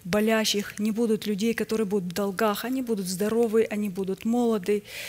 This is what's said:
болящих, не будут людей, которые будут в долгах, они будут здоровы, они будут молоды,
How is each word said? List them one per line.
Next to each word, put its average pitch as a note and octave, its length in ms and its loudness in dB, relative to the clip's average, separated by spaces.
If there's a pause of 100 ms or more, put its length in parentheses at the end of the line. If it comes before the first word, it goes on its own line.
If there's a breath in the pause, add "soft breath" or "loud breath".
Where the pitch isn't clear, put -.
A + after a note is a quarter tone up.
болящих, G#3+ 760 0
не G#3+ 100 0
будут G#3+ 380 0
людей, G#3+ 260 0
которые A3 320 -2
будут F#3 260 -2
в E3+ 40 -8
долгах, G3+ 500 0
они C4 160 -2
будут A3 240 -2
здоровы, G#3+ 640 2
они G#3 200 -2
будут F#3+ 360 -4
молоды, A3 560 2 (280 loud breath)